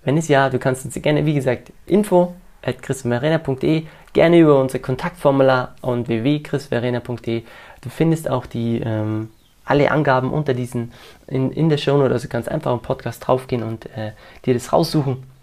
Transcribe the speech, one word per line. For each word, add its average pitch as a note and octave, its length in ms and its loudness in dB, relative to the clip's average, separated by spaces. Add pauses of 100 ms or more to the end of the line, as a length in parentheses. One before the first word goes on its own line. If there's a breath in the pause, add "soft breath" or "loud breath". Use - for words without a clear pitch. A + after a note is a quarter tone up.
Wenn C3+ 140 0
es D#3+ 120 -2
ja, C3+ 200 4
du C3 80 -2
kannst C3 280 -2
uns - 160 -8
gerne, D3 240 2
wie D#3 80 2
gesagt, C3+ 400 -2 (120)
info F3+ 480 2 (280)
at - 200 -6
chrisverena C3 560 -2
punkt C3+ 240 -4
de, D#3+ 240 0 (280 loud breath)
gerne E3+ 260 6
über D3+ 200 8
unser C3 200 0
Kontaktformular C3+ 1000 0
und A#2+ 260 -4
w A2+ 160 -2
w - 0 -
w D3 160 0
chris D3 280 -6
verena A#2+ 340 -2
punkt A#2+ 240 -10
d A2+ 120 -4
e. A2+ 60 -6 (380 loud breath)
Du B2 80 -12
findest D#3+ 400 0
auch B2+ 160 -2
die, A#2 380 -4
ähm, A2 460 -4 (360)
alle C#3+ 260 2
Angaben C3 400 2
unter C#3+ 220 -2
diesen, A#2+ 400 -6 (340 loud breath)
in, C3 240 -2
in E3 160 0
der D3 100 2
Shownote, C#3 360 2
also B2 160 -4
kannst A#2 200 -6
einfach C#3+ 220 -4
im A#2+ 80 -2
Podcast - 480 -8
draufgehen C3 360 0
und, A2 220 -8 (120)
äh, G#2+ 160 -8 (320 loud breath)
dir B2+ 80 2
das A#2+ 180 -4
raussuchen. D3+ 520 0 (200)